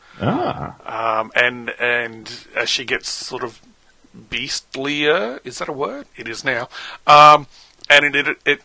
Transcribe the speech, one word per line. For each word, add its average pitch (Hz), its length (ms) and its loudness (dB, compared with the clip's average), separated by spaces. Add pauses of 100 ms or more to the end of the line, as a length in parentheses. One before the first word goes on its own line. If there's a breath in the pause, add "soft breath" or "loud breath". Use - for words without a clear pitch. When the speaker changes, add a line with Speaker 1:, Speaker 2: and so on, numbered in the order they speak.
(220 soft breath)
Speaker 1:
Ah. 113 1000 -2
Speaker 2:
Um, 110 140 -6
and, 123 360 0 (100)
and 117 520 -4 (240)
as 117 140 -2
she - 160 -4
gets 123 240 -4
sort - 320 -8
of 113 180 -12 (680)
beastlier, 147 1120 -2
is 123 140 -12
that 175 100 -8
a 160 40 -6
word? 208 340 -6 (100)
It 117 120 -12
is 113 160 -10
now. 127 240 -2 (400 loud breath)
Um, 147 400 8 (420 soft breath)
and 143 240 6
it, 143 140 2
it, 151 80 -4 (100)
it 143 180 0